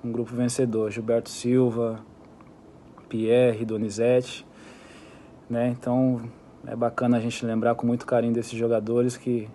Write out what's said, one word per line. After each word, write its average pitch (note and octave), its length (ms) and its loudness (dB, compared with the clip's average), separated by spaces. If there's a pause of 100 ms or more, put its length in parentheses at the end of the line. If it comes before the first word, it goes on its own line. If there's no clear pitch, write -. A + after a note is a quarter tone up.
Um A#2+ 80 -6
grupo A#2 240 -4
vencedor, A#2 560 0
Gilberto A#2 400 -2
Silva, A#2 680 0 (1080)
Pierre, A#2 560 4
Donizete, A2+ 800 0 (1040)
né? A#2+ 200 0
Então B2 520 0 (440)
é A2+ 100 -10
bacana A#2+ 420 2
a - 20 2
gente A#2 260 -4
lembrar A2+ 300 0
com A#2 100 -6
muito A#2+ 200 0
carinho A#2 280 2
desses A#2 200 -4
jogadores A#2 640 0
que A#2 380 -4